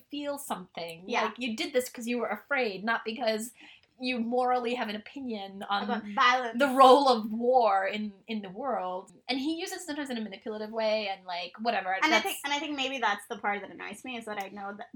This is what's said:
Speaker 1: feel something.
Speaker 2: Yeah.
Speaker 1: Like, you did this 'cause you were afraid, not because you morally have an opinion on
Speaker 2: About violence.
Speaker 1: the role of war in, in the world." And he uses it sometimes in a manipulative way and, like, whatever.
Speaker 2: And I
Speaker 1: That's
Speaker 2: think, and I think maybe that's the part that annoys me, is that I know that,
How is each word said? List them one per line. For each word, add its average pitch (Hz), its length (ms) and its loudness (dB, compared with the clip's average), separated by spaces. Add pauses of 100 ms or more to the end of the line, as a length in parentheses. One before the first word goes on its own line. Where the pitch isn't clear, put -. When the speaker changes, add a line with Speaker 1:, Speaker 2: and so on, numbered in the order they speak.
Speaker 1:
feel 285 300 -6
something. 175 680 -10
Speaker 2:
Yeah. 220 200 0
Speaker 1:
Like, 214 120 -4
you 233 180 -4
did 311 180 -4
this 254 160 2
'cause 233 180 -10
you 240 100 -2
were 226 120 -2
afraid, 220 540 -2
not 233 220 0
because 226 460 -2 (500)
you 254 180 0
morally 247 540 2
have 240 140 -2
an 208 80 -4
opinion 208 720 -8
on 202 140 0
Speaker 2:
About 220 200 -2 (120)
violence. 247 420 4
Speaker 1:
the 277 120 4
role 262 400 10
of 226 220 2
war 226 540 4
in, 208 260 -4 (160)
in 220 140 -4
the 196 80 -10
world." 185 600 -4 (160)
And 254 100 -2
he 320 220 -2
uses 370 240 -6
it - 20 -14
sometimes 294 240 -6
in 247 80 -4
a 220 40 -4
manipulative 214 500 -8
way 220 440 0
and, 190 80 -16
like, 175 280 -6 (100)
whatever. 196 320 0
Speaker 2:
And 190 120 2
I 311 40 4
Speaker 1:
That's 320 140 4
Speaker 2:
think, 381 220 -4
and 285 60 -4
I 285 60 0
think 294 180 -4
maybe 269 220 -2
that's 214 320 0
the 220 80 -6
part 202 240 -2
that 190 80 -12
annoys 180 340 -12
me, 254 140 -8
is 226 80 -10
that 208 160 -6
I 196 80 -8
know 202 260 -10
that, 202 200 -14